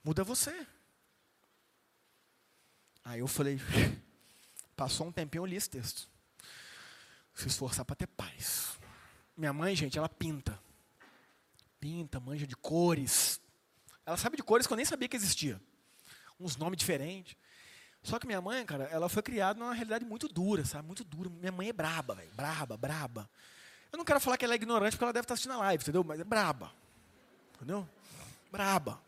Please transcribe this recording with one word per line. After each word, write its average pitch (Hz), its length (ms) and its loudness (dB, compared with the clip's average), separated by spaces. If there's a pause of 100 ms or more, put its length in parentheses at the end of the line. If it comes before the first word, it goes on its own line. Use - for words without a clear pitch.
"Muda 160 200 2
você." 262 440 -2 (2250)
Aí 120 160 -8
eu 127 80 -2
falei, 139 320 0 (1160)
passou 139 320 0
um 175 40 -8
tempinho, 160 300 -4
eu 185 60 -4
li 180 80 -4
esse - 160 -4
texto. - 360 -8 (1300)
"Se - 140 -6
esforçar 127 380 -2
pra 143 100 -4
ter 180 120 -4
paz." - 720 -6 (560)
Minha 151 180 -2
mãe, 185 220 2
gente, 147 200 0
ela 156 140 0
pinta. 143 500 -4 (1200)
Pinta, 160 400 -6
manja 143 280 -4
de 123 80 -10
cores. 160 840 4 (640)
Ela 165 140 -4
sabe 254 200 -2
de 277 60 -4
cores 233 220 6
que - 80 2
eu 214 40 2
nem 247 80 2
sabia 254 220 0
que - 80 -4
existia. 156 460 0 (760)
Uns 170 160 -6
nomes 165 220 -2
diferentes. 170 580 -2 (680)
Só - 160 -2
que 233 80 -6
minha 202 160 -2
mãe, 226 240 -4
cara, 135 200 -4
ela 165 220 2
foi 196 140 2
criada 214 380 2
numa 240 140 -4
realidade 226 320 -2
muito 226 220 -6
dura, 175 380 2
sabe? 151 220 -4
Muito 196 160 -10
dura. 175 260 -8
Minha 175 220 -6
mãe 185 180 -4
é 233 40 -4
braba, 156 420 -2
velho. 85 180 -16
Braba, 139 440 -4
braba. 127 520 -4 (600)
Eu 302 60 -8
não 339 80 -6
quero 285 140 6
falar 254 180 4
que - 80 2
ela 233 80 4
é - 20 6
ignorante, 220 400 4
porque - 80 2
ela 240 100 2
deve 233 120 0
estar 247 100 -2
assistindo 262 180 -4
a 247 40 -2
live, 196 260 4
entendeu? 170 200 4
Mas 151 160 -2
é 170 40 -6
braba. 185 500 2 (840)
Entendeu? 175 320 -6 (640)
Braba. 196 580 2